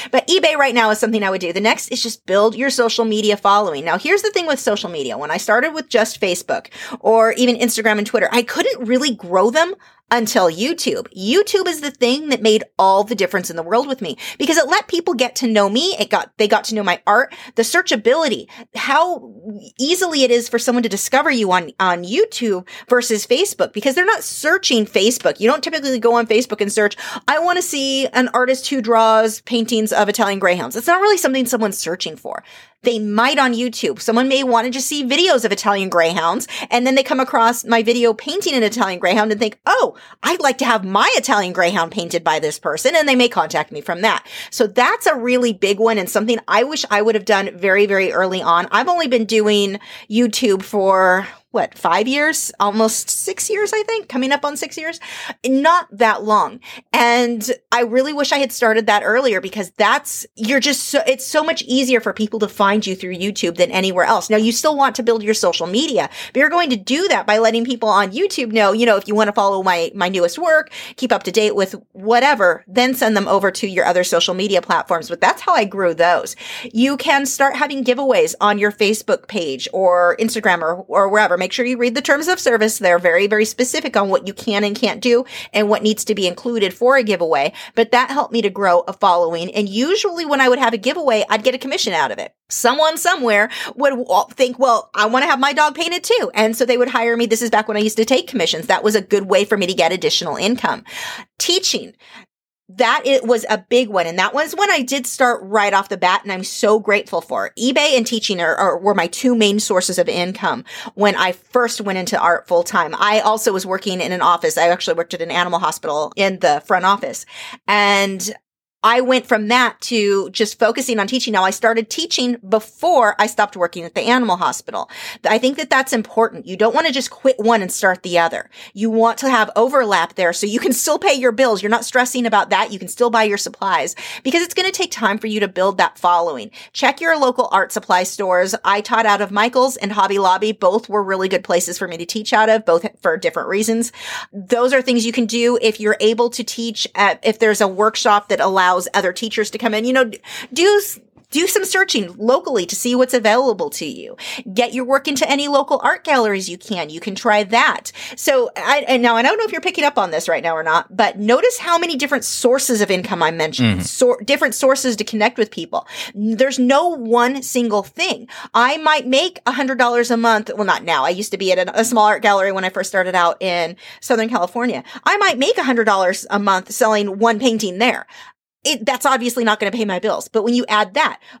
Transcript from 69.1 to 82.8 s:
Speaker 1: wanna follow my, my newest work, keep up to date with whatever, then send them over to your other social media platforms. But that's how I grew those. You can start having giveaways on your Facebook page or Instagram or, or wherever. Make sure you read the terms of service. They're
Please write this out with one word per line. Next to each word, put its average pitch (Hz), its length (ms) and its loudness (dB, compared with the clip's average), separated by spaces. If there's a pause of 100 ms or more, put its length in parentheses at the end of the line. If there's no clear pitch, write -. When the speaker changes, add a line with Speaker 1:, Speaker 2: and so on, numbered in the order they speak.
Speaker 1:
wanna 208 160 2
follow 196 320 0
my, 175 320 0
my 185 140 0
newest 175 280 0
work, 320 340 2 (260)
keep 247 160 0
up 202 100 0
to - 80 -6
date 214 240 2
with 190 180 0 (200)
whatever, 220 720 2
then 247 260 0
send 220 220 0
them 202 140 0
over 196 200 2
to - 160 -6
your 185 200 -2
other 180 180 2
social 175 300 -2
media 190 280 -4
platforms. 170 460 -4
But 175 140 -10
that's 202 200 0
how 370 120 0
I 269 100 2
grew 190 300 -2
those. 165 420 0 (280)
You 247 340 0
can 277 280 0
start 277 300 0
having 277 300 -4
giveaways 240 560 2
on 208 180 2
your 208 140 0
Facebook 208 560 -2
page 147 420 -6
or 175 480 4
Instagram 208 420 0
or, 175 280 -4
or 196 180 2
wherever. 196 300 2
Make 185 160 -4
sure 254 120 -2
you 247 120 -2
read 240 160 0
the 269 80 -4
terms 302 260 0
of 359 120 0
service. 220 400 2
They're 180 180 4